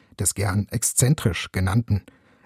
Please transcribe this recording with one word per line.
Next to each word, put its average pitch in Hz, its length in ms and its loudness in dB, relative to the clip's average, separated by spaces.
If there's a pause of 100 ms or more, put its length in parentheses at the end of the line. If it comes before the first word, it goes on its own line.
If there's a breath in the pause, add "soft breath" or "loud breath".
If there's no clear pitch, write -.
(180 soft breath)
des - 160 -2
gern 98 380 -2
exzentrisch - 800 0
genannten, 95 500 0 (440 soft breath)